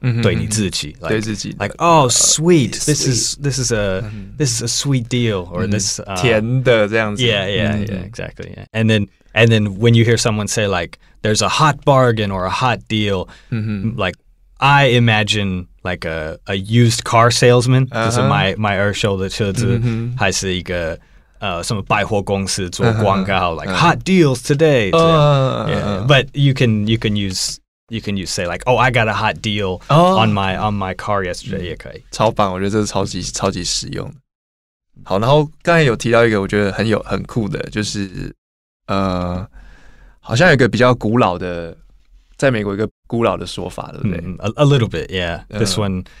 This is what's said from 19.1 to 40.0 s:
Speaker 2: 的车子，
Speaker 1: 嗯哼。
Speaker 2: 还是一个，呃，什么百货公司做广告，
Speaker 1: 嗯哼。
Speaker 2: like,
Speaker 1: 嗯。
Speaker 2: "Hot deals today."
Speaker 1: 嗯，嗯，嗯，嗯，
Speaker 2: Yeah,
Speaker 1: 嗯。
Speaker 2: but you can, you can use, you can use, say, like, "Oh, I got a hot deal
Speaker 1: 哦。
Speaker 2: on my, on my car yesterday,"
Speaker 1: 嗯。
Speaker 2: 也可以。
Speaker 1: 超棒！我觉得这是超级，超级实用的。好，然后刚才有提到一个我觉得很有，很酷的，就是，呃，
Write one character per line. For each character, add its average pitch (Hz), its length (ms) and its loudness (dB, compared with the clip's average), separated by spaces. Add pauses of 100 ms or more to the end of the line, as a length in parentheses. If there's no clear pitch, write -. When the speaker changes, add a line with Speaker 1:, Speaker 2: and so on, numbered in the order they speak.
Speaker 2:
的 95 100 -2
车 98 240 -2
子， 120 300 0
Speaker 1:
嗯 - 0 -
哼。 117 360 -2
Speaker 2:
还 101 140 2
是 95 220 -2
一 90 80 -4
个， 85 360 -6 (420)
呃， 90 240 -6
什 117 120 -4
么 98 60 -4
百 104 240 0
货 101 160 -2
公 98 260 -2
司 92 220 -4
做 120 240 0
广 98 320 0
告， 90 300 0
Speaker 1:
嗯 - 20 -6
哼。 76 80 -8
Speaker 2:
like, 95 80 -6
Speaker 1:
嗯。 - 20 -4
Speaker 2:
"Hot 160 280 2
deals 160 380 4
today." 143 500 2
Speaker 1:
嗯， 165 100 4
嗯， 143 640 2
嗯， - 0 -
嗯， 101 100 -2
Speaker 2:
Yeah, 101 80 -2
Speaker 1:
嗯。 101 240 -4
Speaker 2:
but 135 260 4
you 139 200 2
can, 110 340 2
you 110 100 2
can 110 180 -2
use, 98 420 -4 (320)
you 113 100 -8
can 101 160 -6
use, 92 140 -4
say, 95 160 -4
like, 87 200 -6
"Oh, 123 120 4
I 123 140 2
got 117 180 2
a 107 40 0
hot 110 280 -2
deal 101 480 -2
Speaker 1:
哦。 170 340 4
Speaker 2:
on 110 80 2
my, 98 240 0
on 104 220 -2
my 92 180 -6
car 101 300 -4
yesterday," 92 360 -8
Speaker 1:
嗯。 90 40 -8
Speaker 2:
也 80 100 -8
可 - 160 -16
以。 - 200 -18
Speaker 1:
超 113 200 0
棒！ 98 220 0
我 90 60 -6
觉 98 60 -2
得 101 60 -2
这 107 80 0
是 104 60 0
超 98 180 -2
级， 95 180 -6
超 - 300 -4
级 95 120 -6
实 - 260 -6
用 - 200 -10
的。 - 60 -18 (880)
好， 95 160 -2
然 113 100 2
后 147 200 4 (120)
刚 170 140 2
才 160 80 6
有 120 120 2
提 113 160 -2
到 117 140 6
一 117 40 4
个 107 100 2
我 98 80 0
觉 104 160 2
得 98 80 0
很 101 160 -2
有， 107 160 2
很 95 200 -6
酷 107 260 -4
的， - 100 -6 (120)
就 107 120 -2
是， 95 500 -8 (540)
呃， 92 580 -2 (760)